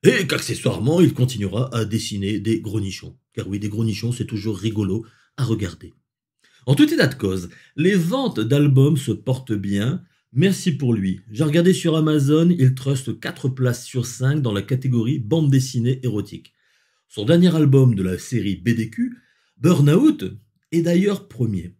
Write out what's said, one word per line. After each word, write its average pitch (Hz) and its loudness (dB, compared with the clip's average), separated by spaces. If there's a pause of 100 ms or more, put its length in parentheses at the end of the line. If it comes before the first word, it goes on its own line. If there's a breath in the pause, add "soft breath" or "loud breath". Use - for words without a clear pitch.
Et 202 4
qu'accessoirement, 127 -2
il 156 4
continuera 123 -2
à 113 -2
dessiner 101 -4
des 107 -2
gros 107 -6
nichons. - -10 (160)
Car 95 -10
oui, 101 -6
des 104 -6
gros 107 -4
nichons, 113 -4
c'est - -6
toujours 104 -6
rigolo 104 -4 (300 soft breath)
à 135 -2
regarder. 101 -6 (720 soft breath)
En 127 2
tout 302 4
état 262 2
de 127 -2
cause, 92 -4 (260 loud breath)
les 185 2
ventes 185 0
d'albums 139 4
se 123 -4
portent 123 -4
bien. 101 -2 (300 soft breath)
Merci 180 0
pour 131 0
lui. 95 -2 (100)
J'ai 110 -2
regardé 170 4
sur 160 0
Amazon, 156 2
il 131 4
truste 131 -4
quatre - -6
places 127 -4
sur 120 -6
cinq 139 -2
dans 120 -2
la 98 -2
catégorie 127 -2
bande 143 0
dessinée 127 0
érotique. 107 -8 (560)
Son 104 -8
dernier 175 4
album 135 6
de 95 -2
la 92 -2
série 101 -4
B 87 -4
D 113 -2
Q, 240 -6 (400 loud breath)
Burnout, 147 4 (480)
est 165 0
d'ailleurs 175 0
premier. 98 -6